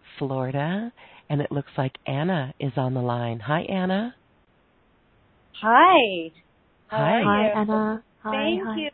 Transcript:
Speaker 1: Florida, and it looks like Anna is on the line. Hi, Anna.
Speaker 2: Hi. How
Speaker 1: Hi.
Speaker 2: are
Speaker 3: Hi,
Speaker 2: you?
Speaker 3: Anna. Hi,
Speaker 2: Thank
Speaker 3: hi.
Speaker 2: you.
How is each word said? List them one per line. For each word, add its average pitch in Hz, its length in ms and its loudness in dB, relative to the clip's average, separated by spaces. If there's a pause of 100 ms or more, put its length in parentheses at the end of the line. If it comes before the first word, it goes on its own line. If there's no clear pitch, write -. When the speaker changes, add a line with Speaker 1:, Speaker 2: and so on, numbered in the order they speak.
(180)
Speaker 1:
Florida, 139 720 -4 (380)
and 147 100 0
it - 100 -4
looks - 280 -6
like 131 180 -2 (100)
Anna 143 540 -2
is 139 160 -2
on 131 160 0
the 127 80 -2
line. 120 400 -2
Hi, 147 220 -2
Anna. 190 520 -2 (1500)
Speaker 2:
Hi. 226 680 6 (580)
How 214 100 -8
Speaker 1:
Hi. 151 140 2
Speaker 2:
are 220 120 2
Speaker 3:
Hi, 208 180 4
Speaker 2:
you? 214 120 2
Speaker 3:
Anna. 214 480 -2 (200)
Hi, 214 100 -6
Speaker 2:
Thank 339 320 -2
Speaker 3:
hi. 220 120 -6
Speaker 2:
you. 302 180 -6